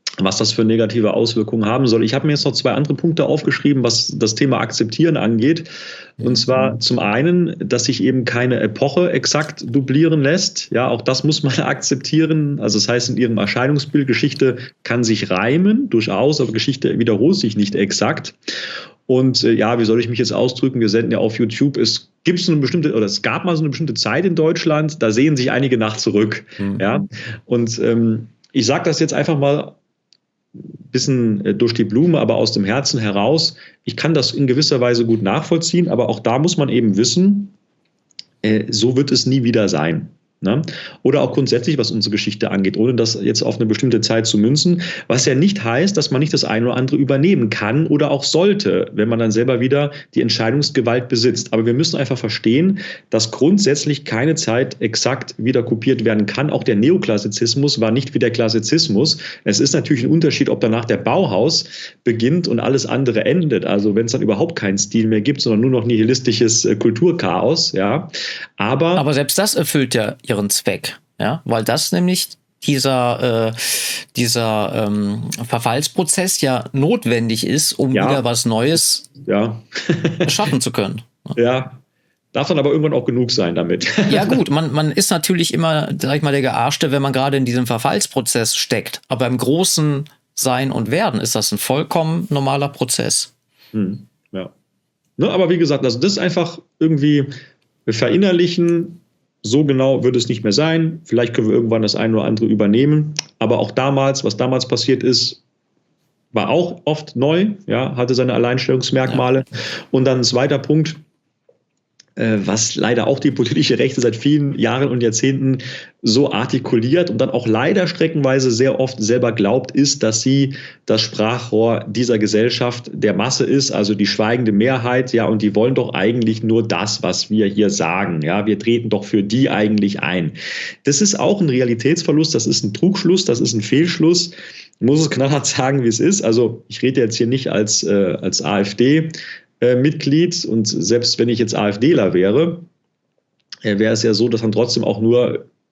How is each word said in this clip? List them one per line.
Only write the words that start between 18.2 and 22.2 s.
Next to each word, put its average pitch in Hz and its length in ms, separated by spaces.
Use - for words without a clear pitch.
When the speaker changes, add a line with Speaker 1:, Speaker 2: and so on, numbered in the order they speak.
Speaker 1:
Und, 131 380
äh, 117 80
ja, 110 260
wie 113 60
soll 110 160
ich 110 80
mich 120 100
jetzt 107 140
ausdrücken? 127 480
Wir 110 80
senden 113 240
ja 104 60
auf 104 200
YouTube. 135 380
Es - 320